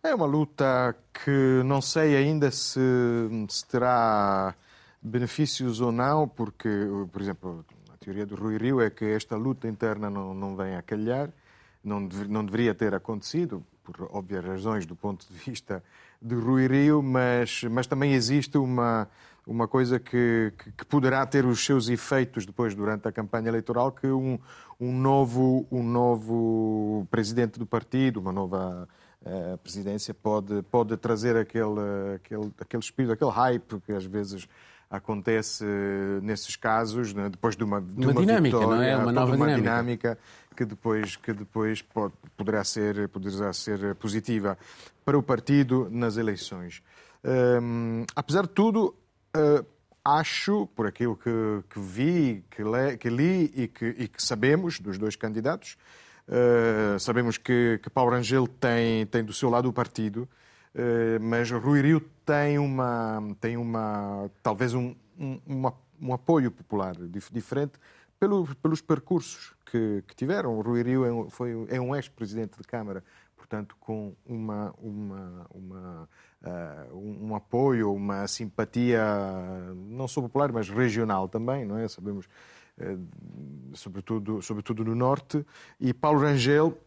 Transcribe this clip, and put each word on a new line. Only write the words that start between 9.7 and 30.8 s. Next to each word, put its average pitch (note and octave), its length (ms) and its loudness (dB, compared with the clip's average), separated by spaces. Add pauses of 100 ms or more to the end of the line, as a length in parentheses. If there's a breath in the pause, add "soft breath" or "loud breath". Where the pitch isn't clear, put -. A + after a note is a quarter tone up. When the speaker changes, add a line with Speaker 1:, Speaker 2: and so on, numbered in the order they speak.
Speaker 1:
não, G2 240 -6
não G2 220 -8
vem F#2+ 220 -6
a F2 40 -8
calhar, A#2+ 480 -4 (540 soft breath)
não G2+ 240 -4
deve-, G2 220 -8
não G#2+ 160 -2
deveria A2 280 2
ter G2+ 220 0
acontecido, A2+ 680 -6 (220)
por - 260 -14
óbvias F#2 360 -8
razões F#2+ 400 -4
do E2 100 -14
ponto G2 340 -8
de F2+ 80 -20
vista G2+ 460 -10 (380 soft breath)
de A#2 120 -6
Rui B2+ 320 4
Rio, C#3+ 380 6
mas, B2 680 2
mas A#2+ 160 0
também C#3 280 2
existe C3+ 440 2
uma, A#2+ 480 2 (400 soft breath)
uma A2+ 220 -2
coisa B2+ 320 2
que, A#2 580 2
que, - 140 -20
que - 140 -16
poderá C3+ 400 4
ter C3+ 200 4
os B2 200 2
seus B2 240 4
efeitos B2 560 0
depois G#2 280 -2
durante G#2 320 -2
a A2 60 -2
campanha A2+ 380 -4
eleitoral, A#2+ 420 0
que C3+ 160 -4
um, C3 320 0 (400 loud breath)
um B2 180 -2
novo, C3 720 4
um B2+ 140 -2
novo A2+ 1300 0
presidente A#2 480 0
do A#2 60 -6
partido, A#2+ 560 0
uma F#2 100 -4
nova, F#2 560 -4 (380 soft breath)
eh, F2+ 380 -6
presidência G2+ 500 -6
pode, G#2 500 -2
pode A2+ 340 0